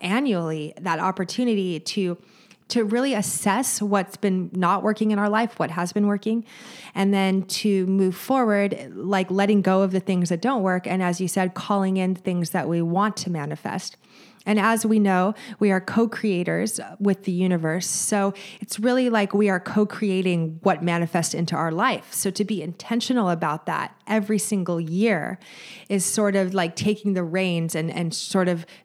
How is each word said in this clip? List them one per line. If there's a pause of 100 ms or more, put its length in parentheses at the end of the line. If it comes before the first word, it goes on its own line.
annually,
that
opportunity
to, (500)
to
really
assess
what's
been
not
working
in
our
life,
what
has
been
working, (520)
and
then
to
move
forward,
like,
letting
go
of
the
things
that
don't
work.
And
as
you
said,
calling
in
things
that
we
want
to
manifest. (520)
And
as
we
know, (240)
we
are
co-creators (220)
with
the
universe.
So (280)
it's
really
like
we
are
co-creating
what
manifests
into
our
life.
So
to
be
intentional
about
that (100)
every
single
year (480)
is
sort
of
like
taking
the
reins
and,
and
sort
of (180)